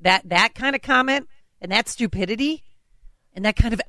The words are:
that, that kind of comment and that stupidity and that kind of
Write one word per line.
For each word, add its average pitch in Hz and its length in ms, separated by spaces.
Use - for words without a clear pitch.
that, 185 280
that 185 260
kind 277 200
of 262 60
comment 262 460
and 180 100
that 220 160
stupidity 226 760
and 190 120
that 214 100
kind 226 180
of - 160